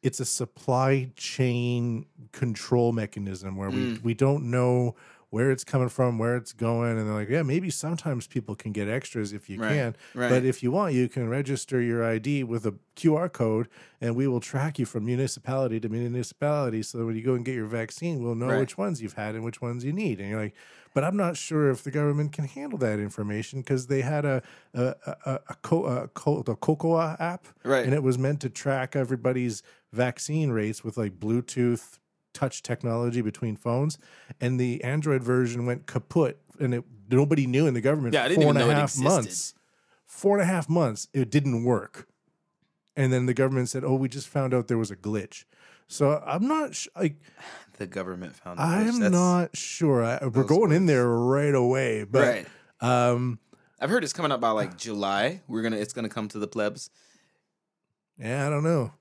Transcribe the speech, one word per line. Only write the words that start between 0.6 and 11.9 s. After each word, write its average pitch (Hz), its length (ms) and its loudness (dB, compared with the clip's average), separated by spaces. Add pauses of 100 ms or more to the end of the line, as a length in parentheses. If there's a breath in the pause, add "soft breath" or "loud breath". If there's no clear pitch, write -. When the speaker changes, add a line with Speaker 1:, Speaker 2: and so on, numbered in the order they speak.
Speaker 1:
chain 120 880 0 (240)
control 120 600 0
mechanism 98 640 -6
where 95 140 -4
we, 107 260 -2
Speaker 2:
Mm. 113 60 -12
Speaker 1:
we 117 120 0
don't 139 300 2
know 123 500 2 (360 loud breath)
where 123 200 2
it's 131 140 0
coming 127 240 0
from, 120 300 0
where 117 180 0
it's 117 160 -8
going. 117 440 0
And 107 120 -2
they're 107 60 -2
like, 104 140 -4
"Yeah, 151 140 0
maybe 156 280 0
sometimes 151 580 -4
people 110 260 -6
can 107 180 -8
get 101 160 -2
extras 110 440 -4
if 104 180 -14
you 98 100 -8
Speaker 2:
Right, 110 100 0
Speaker 1:
can. 120 260 0 (180 loud breath)
Speaker 2:
right. 123 140 0
Speaker 1:
But 127 160 4
if 127 180 0
you 123 80 2
want, 175 240 0
you 127 140 2
can 123 200 -4
register 131 520 -2
your 117 240 0